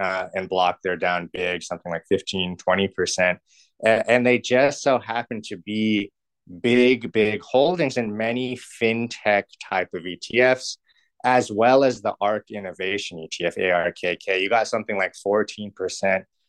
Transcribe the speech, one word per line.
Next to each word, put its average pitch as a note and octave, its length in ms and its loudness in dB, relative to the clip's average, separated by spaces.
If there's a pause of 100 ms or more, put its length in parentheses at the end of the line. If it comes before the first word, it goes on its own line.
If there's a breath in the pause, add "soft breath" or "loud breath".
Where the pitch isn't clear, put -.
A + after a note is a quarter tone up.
uh, F#2 340 -2
and F#2 140 -4
Block, F2+ 340 2
they're F2+ 140 -2
down F2 340 -2
big, F2+ 320 -4
something F2 300 -10
like E2 160 -8
fifteen, F2+ 480 -2
twenty F#2+ 320 0
percent. F2+ 520 0 (440 soft breath)
A-, A2 240 4
and A#2+ 160 4
they B2 140 4
just C3 440 2
so C3 160 2
happen A2+ 480 -6
to G#2 120 -10
be G#2+ 540 -2 (500)
big, B2 500 4
big G#2+ 300 2
holdings D3 560 0
in G#2+ 180 -4
many A#2+ 400 -4
fintech A2+ 880 0 (240)
type F#2 260 -2
of F2 120 -10
E F2 100 -8
T - 240 -2
Fs, B2+ 380 0 (460)
as B2 280 2
well B2 300 6
as B2 180 0
the G2+ 200 -4
Ark G#2 300 -2
Innovation F#2+ 680 -6
E D#2+ 120 -12
T - 140 -6
F, E2+ 140 -2
A F#2 140 2
R F2 200 2
K F2 240 -4
K. F#2+ 260 -2
You G2 60 -2
got A2 200 2
something G#2+ 280 -4
like F#2+ 260 -2
fourteen G#2 520 -2
percent F#2+ 500 -2 (240)